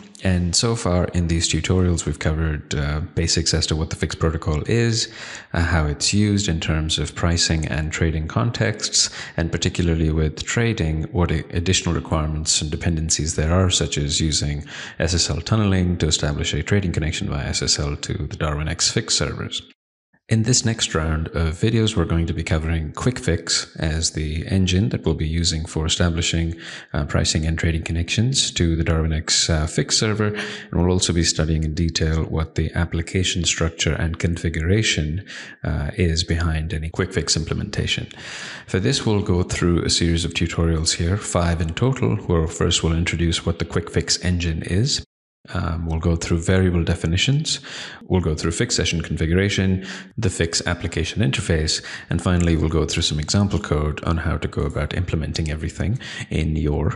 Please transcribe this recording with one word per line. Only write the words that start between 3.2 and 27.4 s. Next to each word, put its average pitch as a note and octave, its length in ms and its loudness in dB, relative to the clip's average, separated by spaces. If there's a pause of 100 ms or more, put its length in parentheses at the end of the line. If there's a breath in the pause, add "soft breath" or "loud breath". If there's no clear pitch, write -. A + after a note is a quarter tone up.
as D#2+ 140 2
to D#2+ 80 0
what D#2 140 -2
the - 80 -8
Fix - 180 -2
protocol D#2 520 0
is, A#2 440 2 (400 loud breath)
uh, - 80 0
how D#2+ 260 2
it's - 280 0
used G2+ 340 4
in D#2+ 140 0
terms D#2 360 0
of D2+ 180 -4
pricing E2+ 520 2
and D#2 240 -2
trading D#2+ 380 0
contexts, - 800 0 (260 loud breath)
and E2 160 0
particularly E2 580 2
with D#2 360 0
trading, E2+ 680 0
what F2 200 2
a-, D#2 120 -2 (100)
additional F2 400 0
requirements D#2 680 0
and D#2 100 -4
dependencies D#2 640 0
there D#2 160 2
are, F#2 180 6
such D#2+ 280 0
as D2 240 0
using D2 420 0 (360 loud breath)
S E2 140 2
S E2+ 160 2
L - 120 -2
tunneling F#2+ 560 2
to D#2+ 100 2
establish D2 460 -2
a D2 100 -2
trading F#2+ 300 0
connection D2+ 340 -2
via C#2+ 180 -4
S D2 160 -2
S C#2+ 160 0
L C#2+ 200 -2
to - 160 -6
the - 240 -6
Darwin D#2 320 -2
X - 200 0
Fix - 260 -2
servers. - 460 -4 (680)
In A2+ 140 4
this B2 220 2
next - 280 -2
round D#2 360 0
of D#2+ 240 0
videos, A2 420 2
we're F2 80 4
going E2 220 2
to E2 80 -2
be D#2+ 100 -2
covering D#2+ 480 0
Quick - 260 -2
Fix - 600 -2
as D#2+ 340 0
the D#2 360 -4
engine F#2+ 420 4
that - 160 -2
we'll D#2+ 100 2
be D#2+ 100 -2
using D#2+ 400 0
for D#2 200 -2
establishing, E2 680 0 (380 loud breath)
uh, D2 140 0
pricing F2 400 2